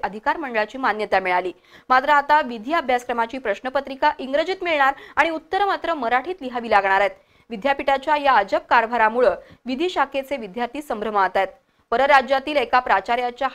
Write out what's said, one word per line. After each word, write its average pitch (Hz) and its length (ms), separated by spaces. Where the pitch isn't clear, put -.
अधिकार 220 340
मंडळाची 233 400
मान्यता 214 420
मिळाली. 180 320
मात्र 262 200
आता 294 320
विधी 240 320
अभ्यासक्रमाची 247 640
प्रश्नपत्रिका 269 840
इंग्रजीत 294 420
मिळणार 294 320
आणि 302 140
उत्तरं 349 360
मात्र 339 280
मराठीत 262 480
लिहावी 240 280
लागणार 196 300
आहेत. 196 120
विद्यापीठाच्या 277 680
या 277 160
अजब 208 240
कारभारामुळं 226 680
विधी 269 240
शाखेचे 277 480
विद्यार्थी 233 440
संभ्रमात 214 540
आहेत. 196 120
परराज्यातील 269 680
एका 247 220
प्राचार्याच्या 247 760